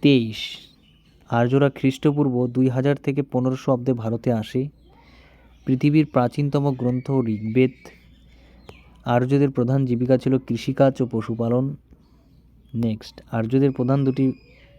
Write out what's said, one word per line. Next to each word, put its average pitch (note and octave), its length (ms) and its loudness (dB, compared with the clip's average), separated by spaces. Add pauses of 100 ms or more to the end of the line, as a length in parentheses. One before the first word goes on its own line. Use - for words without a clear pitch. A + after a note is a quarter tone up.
তেইশ, A#2+ 360 4 (880)
আর্যরা B2+ 420 2
খ্রিস্টপূর্ব C3+ 760 0
দুই B2+ 220 2
হাজার C3 360 0
থেকে C#3+ 180 -2
পনেরোশো C3 500 -2
অব্দে B2 200 0
ভারতে A#2 400 -2
আসে। B2 360 -4 (960)
পৃথিবীর D3 400 2
প্রাচীনতম C#3 640 0
গ্রন্থ B2+ 400 -4
ঋগ্বেদ। A#2 600 0 (1300)
আর্যদের B2+ 460 2
প্রধান C3+ 360 0
জীবিকা B2 300 2
ছিল C3 220 0
কৃষিকাজ C3 640 0
ও B2 40 0
পশুপালন। A#2 680 -2 (1000)
নেক্সট, A2+ 480 -6 (100)
আর্যদের B2+ 400 0
প্রধান C3+ 320 0
দুটি C3 280 0 (460)